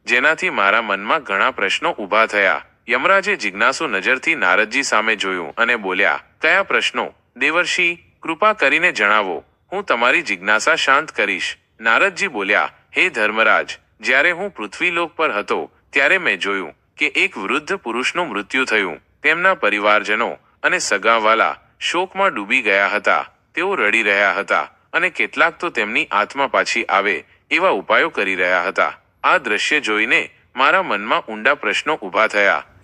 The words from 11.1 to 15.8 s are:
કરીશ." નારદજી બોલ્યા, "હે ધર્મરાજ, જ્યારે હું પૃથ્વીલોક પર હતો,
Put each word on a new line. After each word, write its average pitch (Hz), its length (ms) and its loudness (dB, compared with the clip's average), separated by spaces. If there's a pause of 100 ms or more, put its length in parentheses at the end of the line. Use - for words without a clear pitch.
કરીશ." 101 460 -2 (240)
નારદજી 156 460 2
બોલ્યા, 101 460 0 (240)
"હે 175 120 2
ધર્મરાજ, 107 720 0 (220)
જ્યારે 131 300 2
હું 180 200 -6
પૃથ્વીલોક 170 640 -4
પર 151 160 0
હતો, 104 380 -4 (200)